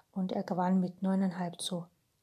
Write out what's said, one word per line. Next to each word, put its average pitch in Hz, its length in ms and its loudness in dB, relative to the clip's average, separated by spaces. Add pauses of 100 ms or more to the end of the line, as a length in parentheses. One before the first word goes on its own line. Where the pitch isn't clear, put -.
(120)
Und 185 220 -2
er 196 100 -2
gewann 185 380 2
mit 180 200 -4
neuneinhalb 185 600 0
zu 170 240 -4 (380)